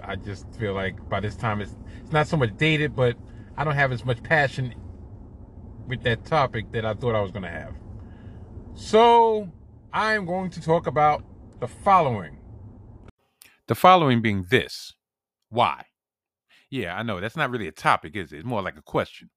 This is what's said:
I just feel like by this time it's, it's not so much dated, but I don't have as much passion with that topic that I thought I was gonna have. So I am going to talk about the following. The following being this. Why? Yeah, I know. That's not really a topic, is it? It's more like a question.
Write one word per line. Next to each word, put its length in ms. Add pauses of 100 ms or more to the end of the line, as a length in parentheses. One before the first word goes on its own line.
I 100
just 400
feel 200
like 340
by 100
this 160
time 260
it's, 140 (260)
it's 120
not 160
so 80
much 200
dated, 380
but 220 (400)
I 80
don't 100
have 160
as 140
much 180
passion 540 (1120)
with 160
that 200
topic 460
that 140
I 100
thought 220
I 40
was 120
gonna 180
have. 240 (1000)
So 760 (420)
I 220
am 100
going 260
to 100
talk 260
about 380 (340)
the 80
following. 720 (1300)
The 80
following 480
being 280
this. 440 (540)
Why? 380 (840)
Yeah, 280
I 60
know. 160
That's 160
not 140
really 180
a 40
topic, 440
is 160
it? 60
It's 60
more 160
like 160
a 60
question. 540